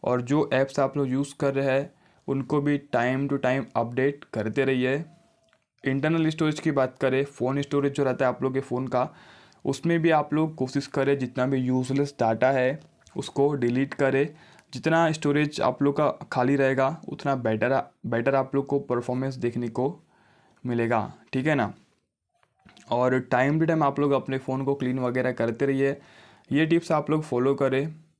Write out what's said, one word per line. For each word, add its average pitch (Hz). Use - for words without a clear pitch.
और 127
जो 143
ऐप्स 135
आप 135
लोग 139
यूज़ 139
कर 139
रहे 135
हैं, 139
उनको 139
भी 147
time 131
to 143
time 127
update 127
करते 110
रहिए। 131
इंटरनल 156
स्टोरेज 156
की 160
बात 131
करें, 131
फ़ोन 139
स्टोरेज 143
जो 143
रहता 131
है 123
आप 123
लोग 131
के 131
फ़ोन 127
का, 127
उसमें 165
भी 165
आप 151
लोग 156
कोशिश 135
करें, 139
जितना 127
भी 135
यूज़लेस 131
डेटा 113
है, 135
उसको 139
डिलीट 131
करें। 135
जितना 160
स्टोरेज 147
आप 139
लोग 143
का 151
खाली 135
रहेगा, 135
उतना 139
बेटर, 117
बेटर 117
आप 131
लोग 139
को 139
परफॉर्मेंस 127
देखने 120
को 127
मिलेगा, 117
ठीक 131
है 156
ना। 107
और 127
time 139
to 160
time 160
आप 139
लोग 143
अपने 135
फ़ोन 135
को 139
क्लीन 127
वगैरह 127
करते 117
रहिए। 139
ये 147
टिप्स 165
आप 151
लोग 156
फॉलो 131
करें। 139